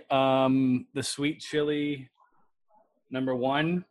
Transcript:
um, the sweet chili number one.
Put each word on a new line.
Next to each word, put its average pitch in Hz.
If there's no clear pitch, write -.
um, 131
the 139
sweet 151
chili 147
number 131
one. 147